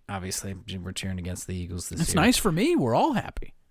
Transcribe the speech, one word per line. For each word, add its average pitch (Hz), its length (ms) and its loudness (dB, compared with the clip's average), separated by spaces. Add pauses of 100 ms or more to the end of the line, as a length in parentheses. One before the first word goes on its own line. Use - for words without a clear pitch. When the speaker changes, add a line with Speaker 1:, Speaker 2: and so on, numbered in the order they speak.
Speaker 1:
Obviously, 95 460 -6 (220)
we're 90 160 -8
cheering 92 280 -4
against 90 260 -6
the 92 80 -6
Eagles 90 340 -6
this - 120 -6
Speaker 2:
It's - 140 2
Speaker 1:
year. 160 80 6
Speaker 2:
nice 247 140 6
for 190 160 2
me. 247 240 2
We're 127 200 4
all 277 180 4
happy. - 400 -4 (160)